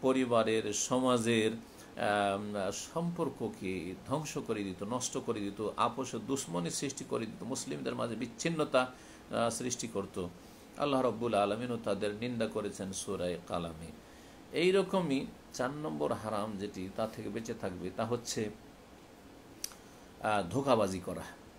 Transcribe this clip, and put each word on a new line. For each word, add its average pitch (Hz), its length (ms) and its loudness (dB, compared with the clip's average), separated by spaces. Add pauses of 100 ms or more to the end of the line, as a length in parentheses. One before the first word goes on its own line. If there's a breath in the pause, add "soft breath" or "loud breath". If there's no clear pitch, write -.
পরিবারের, 113 720 6
সমাজের, 117 800 4
আম, 104 1200 0 (220)
সম্পর্ককে 110 1000 -2 (120)
ধ্বংস 147 300 -4
করে 110 260 -2
দিত, 95 200 -6
নষ্ট 120 420 -2
করে 110 140 -2
দিত, 101 380 -2
আপোষে 120 420 0
দুশ্মনী 131 500 -2
সৃষ্টি - 400 -4
করে 117 160 0
দিত, 113 180 -8
মুসলিমদের 127 520 -4
মাঝে 120 200 -2
বিচ্ছিন্নতা, 143 640 0
আহ, - 680 -2
সৃষ্টি 123 380 -2
করত। 98 400 -4 (500 loud breath)
আল্লাহ 139 240 2
রাব্বুল 117 320 2
আলামিনও 107 500 2
তাদের 104 300 0
নিন্দা 113 340 -2
করেছেন 101 460 -4
সূরা 90 340 -2 (200)
কালামে। 82 440 -4 (600 loud breath)
এইরকমই 180 720 4 (280)
চার 127 180 0
নম্বর 147 420 0
হারাম 107 440 -2
যেটি, 98 380 -4
তা 113 120 0
থেকে 107 220 -8
বেঁচে 113 240 -4
থাকবে, 92 420 -4
তা 113 100 0
হচ্ছে, 117 440 -2 (1700 loud breath)
আহ, 104 260 4
ধোঁকাবাজি 110 500 4
করা, 87 220 -6 (380)